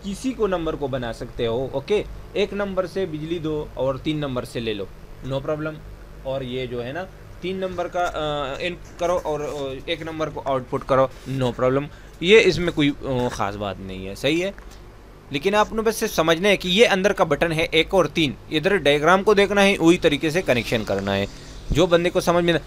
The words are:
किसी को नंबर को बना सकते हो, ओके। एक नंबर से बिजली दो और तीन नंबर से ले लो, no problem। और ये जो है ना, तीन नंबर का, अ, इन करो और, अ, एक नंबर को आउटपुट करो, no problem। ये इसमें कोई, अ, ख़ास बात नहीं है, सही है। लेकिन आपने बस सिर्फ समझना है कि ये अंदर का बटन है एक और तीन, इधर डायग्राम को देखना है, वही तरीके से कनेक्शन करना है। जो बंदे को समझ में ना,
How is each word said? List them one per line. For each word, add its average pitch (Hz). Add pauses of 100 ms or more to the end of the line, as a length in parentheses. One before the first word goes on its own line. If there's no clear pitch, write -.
किसी 202
को 220
नंबर 165
को 143
बना 123
सकते 120
हो, 120
ओके। - (160)
एक 196
नंबर 196
से 190
बिजली 160
दो 151
और 131
तीन 151
नंबर 131
से 127
ले 113
लो, 98 (400)
no 135
problem। 156 (520)
और 135
ये 127
जो 120
है 123
ना, 175 (380)
तीन 185
नंबर 180
का, 175
अ, 147
इन 175 (220)
करो 175
और, 151
अ, 135
एक 160
नंबर 156
को 135
आउटपुट 131
करो, 131 (280)
no 127
problem। 131 (400)
ये 208
इसमें 170
कोई, 151
अ, 123
ख़ास 104
बात 101
नहीं 95
है, 98
सही 160
है। 196 (800)
लेकिन 190
आपने 214
बस 214
सिर्फ 226
समझना 165
है 196
कि 180
ये 208
अंदर 190
का 185
बटन 160
है 160
एक 160
और 170
तीन, 143 (160)
इधर 170
डायग्राम 151
को 208
देखना 202
है, 196
वही 170
तरीके 151
से 180
कनेक्शन 120
करना 98
है। 98 (440)
जो 175
बंदे 170
को 175
समझ 175
में 170
ना, 151